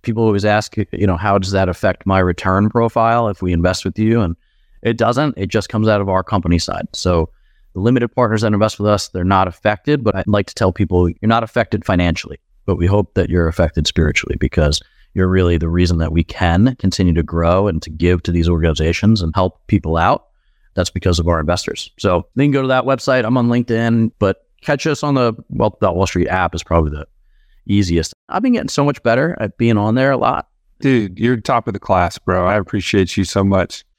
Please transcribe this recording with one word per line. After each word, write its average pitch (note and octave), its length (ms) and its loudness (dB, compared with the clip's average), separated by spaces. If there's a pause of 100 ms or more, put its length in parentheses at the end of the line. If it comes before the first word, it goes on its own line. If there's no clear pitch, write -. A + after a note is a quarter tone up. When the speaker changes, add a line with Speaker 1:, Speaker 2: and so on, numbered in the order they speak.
Speaker 1:
People A2+ 240 -2
always G#2 220 2
ask, G#2+ 320 -2
you G2+ 280 -2
know, F2+ 120 2
"How G2+ 180 0
does F#2+ 140 0
that F#2+ 180 0
affect F#2 380 -2
my F#2+ 140 2
return F#2+ 500 2
profile A2+ 580 0
if G2+ 140 -6
we F#2 100 0
invest F2 320 0
with F#2+ 140 -6
you?" A2 240 2
And E2 120 -2 (480)
it A#2 140 -2
doesn't. B2 400 0
It F#2+ 120 -6
just G#2+ 200 -2
comes A2 200 0
out G#2 120 4
of G2 80 -2
our F#2+ 140 0
company F2 360 0
side. - 360 -6
So E2+ 340 0 (440)
the F#2 80 -10
limited A#2+ 280 2
partners A2 320 0
that A2 120 0
invest G#2 280 0
with G#2 80 0
us, G#2 220 0
they're F#2 120 -6
not F#2+ 240 2
affected, G#2 560 -2
but G#2 140 0
I'd F#2+ 100 -4
like G#2 200 0
to - 80 -18
tell F#2+ 180 0
people F2+ 360 2
you're F#2 200 -4
not A2+ 160 0
affected A2+ 400 -4
financially, F2 540 -2 (280)
but G2 80 0
we E2+ 120 0
hope G2+ 280 0
that F2+ 160 0
you're E2+ 160 2
affected D#2+ 400 -2
spiritually - 540 -2
because D2 420 0 (320)
you're F#2 140 0
really F2+ 280 2
the E2 120 -2
reason E2+ 300 2
that D#2+ 120 -2
we E2 140 0
can F#2+ 560 2
continue F#2 340 0
to E2 80 0
grow E2+ 460 0
and D#2+ 140 -4
to - 60 -16
give E2+ 360 0
to F2 80 -4
these E2+ 160 2
organizations E2+ 720 2
and D#2+ 140 -4
help F#2 320 -2
people E2 280 0
out. F2 300 0 (480)
That's F#2 160 -2
because F2 300 0
of E2 80 0
our E2+ 100 2
investors. - 580 -4
So F2+ 380 0
they C3+ 100 2
can D3 60 2
go C3+ 120 0
to C3 60 -4
that B2+ 160 0
website. C3 400 0
I'm A#2 120 0
on A#2+ 120 0
LinkedIn, A#2 680 0
but - 280 -2 (160)
catch C#3+ 260 -4
us D3 160 -4
on D3 100 0
the A#2+ 200 0 (160)
Wealth - 300 -2
Wall F#2 280 0
Street F2 180 0
app F2+ 300 -2
is E2 80 -8
probably E2 260 2
the D2 160 -12 (600)
easiest. F2 480 0 (160)
I've G3 120 -4
been B3+ 120 2
getting - 140 -4
so - 160 0
much C#3+ 200 -2
better C3 340 0
at G#2 200 -6
being A#2 180 2
on G#2+ 180 2
there C3 160 2
a C3+ 60 0
lot. - 320 -2 (320)
Speaker 2:
Dude, A2 400 0
you're A#2+ 160 2
top A#2 320 -2
of G2 60 -6
the G2 60 -8
class, F2+ 380 0
bro. F2+ 280 0
I G2+ 100 2
appreciate G2 600 -2
you G2+ 60 0
so G2 220 0
much. G2 400 0 (140)